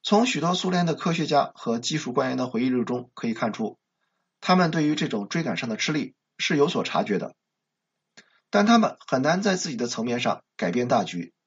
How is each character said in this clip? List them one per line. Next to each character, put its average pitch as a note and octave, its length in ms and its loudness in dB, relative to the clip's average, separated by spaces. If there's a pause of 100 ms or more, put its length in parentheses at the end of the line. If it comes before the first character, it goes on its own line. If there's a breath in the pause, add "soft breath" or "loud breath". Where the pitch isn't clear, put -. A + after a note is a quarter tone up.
从 G#3+ 220 4
许 - 160 -2
多 F3 140 0
苏 F3+ 160 -2
联 F3 160 2
的 E3 80 0
科 - 180 -2
学 E3 140 -2
家 C#3 280 2
和 A#2 240 -4
技 D3+ 200 -4
术 B2+ 160 -6
官 C3 160 0
员 B2+ 80 -4
的 B2+ 80 -2
回 A#2+ 180 -2
忆 B2+ 60 2
录 B2 140 0
中 B2 280 -6
可 - 160 -6
以 A2+ 60 -2
看 A2+ 180 -2
出， G#2+ 260 -6 (640)
他 - 160 2
们 F3 140 4
对 D3+ 160 0
于 D3+ 80 2
这 D3+ 140 -2
种 G2+ 200 -4
追 E3 140 -2
赶 A2 160 -4
上 B2 100 -6
的 A2 80 -4
吃 - 160 -2
力 C#3+ 220 -4 (240)
是 - 180 0
有 C#3+ 120 6
所 - 160 -2
察 - 180 0
觉 G2+ 160 0
的。 - 160 -6 (1120 soft breath)
但 G#3 160 4
他 A#3 140 6
们 - 180 2 (100)
很 C3 140 0
难 E3 220 2
在 G3 140 2
自 F#3 120 -6
己 C3 80 -6
的 A#2+ 100 -2
层 A#2 200 -4
面 B2 140 -2
上 A#2+ 220 -2 (140)
改 F2 160 -2
变 B2 160 0
大 A#2+ 160 4
局 E2+ 300 -8 (120)